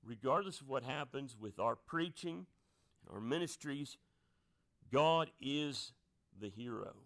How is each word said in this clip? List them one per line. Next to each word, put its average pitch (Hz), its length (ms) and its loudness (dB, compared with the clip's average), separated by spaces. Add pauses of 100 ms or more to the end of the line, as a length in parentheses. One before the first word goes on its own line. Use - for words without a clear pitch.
Regardless 131 560 2
of 139 80 -16
what 131 140 2
happens 131 580 -4
with 104 200 -8
our 113 160 4
preaching 170 720 -4 (580)
and - 80 -14
our 98 80 -6
ministries, 143 760 -2 (920)
God 160 380 6 (100)
is 143 520 0 (480)
the 104 100 -4
hero. 107 460 -6 (100)